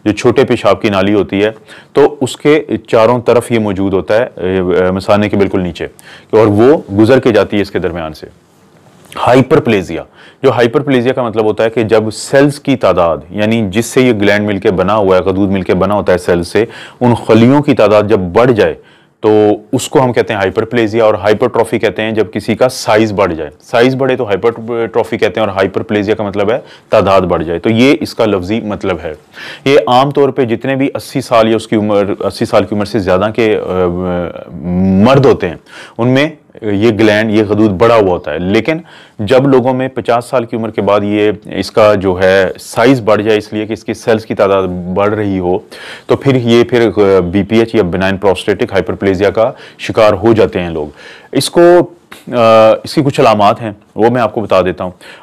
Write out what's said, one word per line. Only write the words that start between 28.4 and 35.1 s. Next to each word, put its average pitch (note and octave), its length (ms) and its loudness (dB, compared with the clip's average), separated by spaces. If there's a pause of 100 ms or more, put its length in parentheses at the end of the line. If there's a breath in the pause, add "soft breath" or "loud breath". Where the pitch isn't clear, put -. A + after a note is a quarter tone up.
मतलब F#2+ 340 -4
है। D#2 160 -10 (520 loud breath)
ये C#3 220 4
आम C3 220 2
तौर C#3 200 2
पे C3+ 140 -2
जितने A#2+ 300 -4
भी C3+ 140 -2
अस्सी - 320 -8
साल A2+ 260 2
या A2+ 80 2
उसकी A2 200 -4
उम्र, G#2 500 0
अस्सी G2+ 200 -4
साल G#2 180 0
की G2 120 -6
उम्र G#2 100 -4
से G#2+ 140 -4
ज़्यादा F#2+ 400 0
के, A2 140 2
अ, - 80 -2 (1400)
मर्द C3 200 4